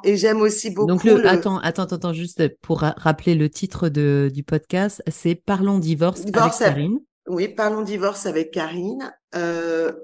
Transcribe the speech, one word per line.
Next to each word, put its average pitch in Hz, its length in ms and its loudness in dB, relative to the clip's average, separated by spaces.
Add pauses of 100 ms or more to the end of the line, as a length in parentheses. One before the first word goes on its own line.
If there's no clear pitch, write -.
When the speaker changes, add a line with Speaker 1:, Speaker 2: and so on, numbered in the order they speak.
Speaker 1:
Et 202 140 4
j'aime 214 240 2
aussi 214 300 0
beaucoup 170 160 0
Speaker 2:
Donc 180 160 2
le, 220 140 8
Speaker 1:
le 220 100 4
Speaker 2:
attends, 185 320 2
attends, 170 240 -2
attends, 175 300 -4
juste 165 480 -2
pour 160 180 -2
ra-, 156 180 -2
rappeler 160 380 2
le 151 140 2
titre 185 400 -4
de, 143 440 2
du 143 100 -8
podcast, 185 640 -4
c'est 170 280 -2
Parlons 196 420 0
divorce 165 440 0
Speaker 1:
Divorce 226 400 2
Speaker 2:
avec - 0 -
Speaker 1:
avec 185 140 4
Speaker 2:
Karine. 175 240 0 (280)
Speaker 1:
Oui, 180 220 -2
Parlons 214 340 -2
divorce 202 420 -4
avec 160 260 -4
Karine. 180 640 -6 (220)
Euh, 165 560 -2 (120)